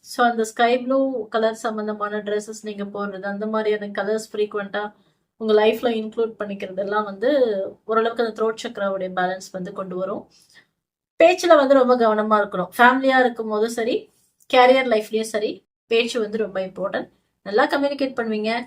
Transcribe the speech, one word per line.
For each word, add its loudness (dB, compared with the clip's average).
So, -8
அந்த 0
ஸ்கை 0
ப்ளூ 0
கலர் 0
சம்பந்தமான -6
ட்ரெஸ்ஸஸ் -6
நீங்க -8
போடுறது, -8
அந்த -6
மாதிரியான -2
கலர்ஸ் -4
ஃப்ரீக்வென்ட்டா -4
உங்க 0
லைஃப்ல 4
இன்க்ளூட் -4
பண்ணிக்கிறதெல்லாம் -4
வந்து -2
ஓரளவுக்கு 0
அந்த -2
த்ரோட் -2
சக்ராவுடைய -6
பேலன்ஸ் -4
வந்து -10
கொண்டு -10
வரும். -6
பேச்சுல 6
வந்து 6
ரொம்ப 6
கவனமா 2
இருக்கணும். -2
ஃபேமிலியா 4
இருக்கும் 0
போதும் -2
சரி, -2
கேரியர் 6
லைஃப்லயும் -2
சரி, -2
பேச்சு 0
வந்து -4
ரொம்ப -4
இம்பார்ட்டன்ட். -6
நல்லா 2
கம்யூனிகேட் -2
பண்ணுவீங்க. -4